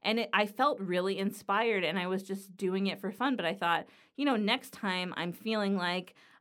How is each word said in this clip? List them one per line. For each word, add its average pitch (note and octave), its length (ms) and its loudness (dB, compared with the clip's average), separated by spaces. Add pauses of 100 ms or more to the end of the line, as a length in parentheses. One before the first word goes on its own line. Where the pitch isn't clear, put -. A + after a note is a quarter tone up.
and A3 160 2
it, G#3+ 140 -2
I G#3 120 6
felt B3+ 340 2
really F3+ 380 0
inspired, G3+ 640 0
and E3 140 0
I F3+ 80 0
was F#3 160 0
just F#3+ 360 -10
doing F#3+ 280 0
it F#3 140 -2
for F#3+ 120 -6
fun. B3+ 240 -2
But F#3+ 100 -4
I E3+ 100 0
thought, E3+ 320 0 (300)
you C#4+ 80 -2
know, C4 100 2
next G#3+ 360 0
time F#3 460 -4
I'm E3+ 160 -4
feeling G3+ 440 -2
like F3+ 360 -4 (280)